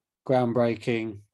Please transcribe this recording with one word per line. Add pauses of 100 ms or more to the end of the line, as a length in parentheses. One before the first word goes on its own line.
(280)
"Groundbreaking, (140)